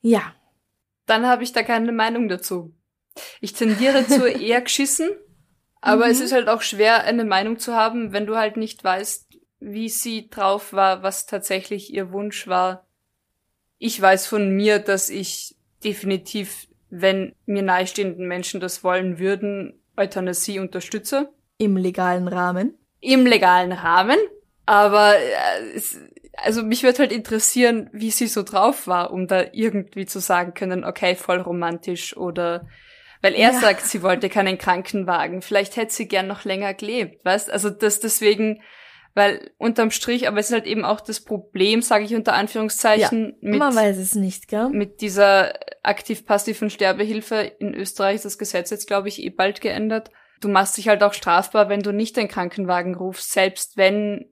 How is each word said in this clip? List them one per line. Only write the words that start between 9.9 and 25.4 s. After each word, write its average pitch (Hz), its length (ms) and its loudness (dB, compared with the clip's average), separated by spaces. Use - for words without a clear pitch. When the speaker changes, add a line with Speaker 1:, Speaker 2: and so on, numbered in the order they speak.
Speaker 2:
drauf 202 420 -2
war, 190 300 2
was 190 240 -6
tatsächlich 196 680 -6
ihr 185 200 -6
Wunsch 202 360 -8
war. 185 380 0
Ich 220 220 -4
weiß 190 260 4
von 208 240 0
mir, 202 280 2
dass 196 320 -2
ich - 460 -10
definitiv, 196 840 -6
wenn 190 440 -2
mir 202 160 -2
nahestehenden 185 680 -2
Menschen 180 320 -8
das 180 240 -8
wollen 185 340 0
würden, 196 560 -4
Euthanasie 190 640 -4
unterstütze. 214 720 -6
Speaker 1:
Im 208 180 2
legalen 180 520 -2
Rahmen? 180 460 -2
Speaker 2:
Im 262 260 4
legalen 185 460 6
Rahmen. 180 440 2
Aber, 208 500 6
äh, 101 600 0